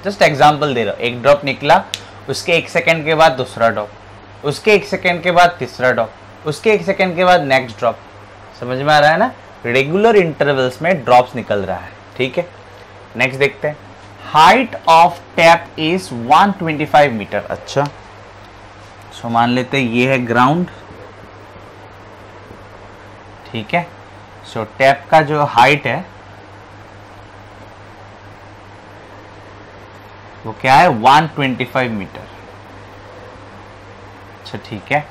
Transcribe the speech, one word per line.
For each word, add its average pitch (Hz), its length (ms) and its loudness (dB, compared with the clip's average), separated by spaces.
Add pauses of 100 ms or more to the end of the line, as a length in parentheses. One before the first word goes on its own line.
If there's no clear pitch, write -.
just 196 160 -4
example 147 520 2
दे 120 100 -2
रहा 101 100 -4
हूँ, - 80 -10
एक 120 200 -6
ड्रॉप 139 240 2
निकला, 143 380 0 (460)
उसके 135 220 -6
एक 165 180 -2
second 165 360 -2
के 160 100 -2
बाद 160 160 4
दूसरा 117 380 -2
ड्रॉप, 104 200 -6 (560)
उसके 180 280 -2
एक 196 120 0
second 175 380 -4
के 180 80 -2
बाद 170 280 4
तीसरा 127 320 -2
ड्रॉप, 117 200 -2 (340)
उसके 156 280 -2
एक 175 120 -2
second 185 300 -4
के 185 100 -2
बाद 180 160 4
next 131 360 -4
drop। 117 200 -2 (640)
समझ 127 180 -8
में 143 160 0
आ 151 60 6
रहा 147 120 4
है 165 60 0
ना? 247 140 0 (340)
Regular 156 500 0
intervals 143 680 -2
में 165 220 -2
drops 123 320 2
निकल 107 300 -4
रहा 90 120 -6
है, 87 140 -16 (260)
ठीक 131 200 -4
है। 170 100 -6 (720)
Next 131 220 -4
देखते 139 280 -4
हैं, 147 100 -8 (560)
height 196 420 4 (140)
of 165 300 4 (180)
tap 165 440 2
is 170 300 -4 (180)
one 190 320 4
twenty-five 147 580 0
meter। 101 320 -6
अच्छा, 139 360 -4 (1300)
so 117 100 -10
मान 117 180 2
लेते 127 280 -2
हैं 123 140 -2
ये 123 200 0
है 135 140 0
ground, 131 420 0 (2750)
ठीक 110 220 -10
है। 170 140 -4 (680)
So 110 120 -8 (120)
tap 135 340 2
का 156 100 6
जो 147 240 -2
height 139 420 2
है 139 180 -6 (4000)
वो 110 160 -12
क्या 131 140 4
है? 170 120 6
वन 139 480 2
ट्वेंटी 127 300 -4
फ़ाइव 123 260 -4
meter। 98 360 -12 (2250)
अच्छा - 160 -16 (120)
ठीक 104 220 -10
है। 147 200 -2